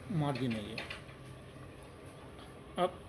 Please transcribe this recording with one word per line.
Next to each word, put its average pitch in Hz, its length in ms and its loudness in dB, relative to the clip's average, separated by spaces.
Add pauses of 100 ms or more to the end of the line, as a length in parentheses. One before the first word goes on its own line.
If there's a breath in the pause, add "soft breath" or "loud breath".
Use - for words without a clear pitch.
(120)
मार्जिन 135 400 6
है 107 100 2
ये। 107 140 -4 (2000)
अब 180 200 6 (100)